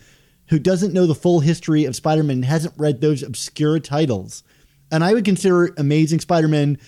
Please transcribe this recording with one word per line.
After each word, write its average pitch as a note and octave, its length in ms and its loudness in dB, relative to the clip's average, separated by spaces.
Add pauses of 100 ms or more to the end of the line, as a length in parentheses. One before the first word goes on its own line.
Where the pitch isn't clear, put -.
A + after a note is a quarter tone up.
(480)
who D#3+ 120 0
doesn't F#3 320 0
know F3+ 140 4
the D#3 80 0
full F3 260 2
history D3+ 460 0
of B2+ 100 -6
Spider-Man D#3 400 0
and B2+ 80 -2
hasn't D#3+ 320 -2
read D3 240 -2
those D3+ 240 0
obscure D3+ 560 -4
titles, B2+ 640 -4 (480)
and D#3+ 100 2
I G3 120 2
would A#3 100 0
consider F3+ 540 2
Amazing D3+ 420 0
Spider-Man D3+ 680 0